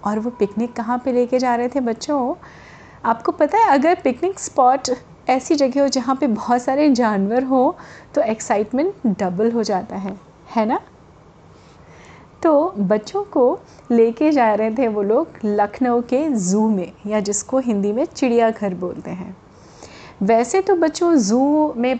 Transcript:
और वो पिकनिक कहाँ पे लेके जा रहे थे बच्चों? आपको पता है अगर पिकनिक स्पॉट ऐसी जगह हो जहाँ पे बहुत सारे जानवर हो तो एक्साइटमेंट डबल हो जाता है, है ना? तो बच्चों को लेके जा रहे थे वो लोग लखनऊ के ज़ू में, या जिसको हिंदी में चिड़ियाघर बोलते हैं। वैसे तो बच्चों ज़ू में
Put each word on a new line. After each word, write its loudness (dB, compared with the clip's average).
और -2
वो -4
पिकनिक -4
कहाँ -4
पे -2
लेके 0
जा 0
रहे -2
थे -2
बच्चों? -2
आपको -2
पता 0
है 4
अगर 4
पिकनिक -4
स्पॉट 2
ऐसी 0
जगह 2
हो 4
जहाँ 0
पे -2
बहुत 0
सारे 2
जानवर 2
हो 2
तो 2
एक्साइटमेंट 0
डबल 0
हो -2
जाता -4
है, -8
है 2
ना? 0
तो 2
बच्चों -2
को 0
लेके 2
जा 2
रहे 0
थे 0
वो -2
लोग 0
लखनऊ 0
के -2
ज़ू 2
में, -2
या 0
जिसको -2
हिंदी -2
में -2
चिड़ियाघर 0
बोलते -8
हैं। -12
वैसे 2
तो 2
बच्चों 2
ज़ू 2
में 0